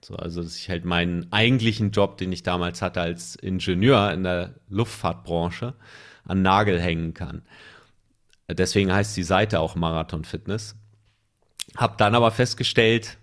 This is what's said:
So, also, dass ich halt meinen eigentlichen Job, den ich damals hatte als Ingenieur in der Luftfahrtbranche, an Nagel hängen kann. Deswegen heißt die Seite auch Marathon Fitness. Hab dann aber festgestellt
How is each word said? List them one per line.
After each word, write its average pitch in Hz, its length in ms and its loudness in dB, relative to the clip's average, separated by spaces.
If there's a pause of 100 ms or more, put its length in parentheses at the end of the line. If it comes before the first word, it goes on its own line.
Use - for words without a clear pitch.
So, - 140 -18
also, 85 280 -8
dass 85 140 -10
ich - 140 -10
halt 87 140 -4
meinen 87 480 0
eigentlichen 110 580 2
Job, 101 280 0
den 92 120 -4
ich 85 140 -8
damals 87 380 -2
hatte 90 180 -4
als 87 340 -6
Ingenieur 95 760 2
in 90 100 -4
der 90 320 -4 (140)
Luftfahrtbranche, 87 1040 -4 (500)
an 95 180 -2
Nagel 95 380 4
hängen 82 340 -2
kann. 80 280 -12 (1040)
Deswegen 92 440 2
heißt 101 240 0
die 92 80 -2
Seite 95 360 2
auch 82 140 -2
Marathon 82 500 -4
Fitness. - 520 -8 (1000)
Hab - 220 -2
dann 107 160 4
aber 117 160 6
festgestellt 117 920 0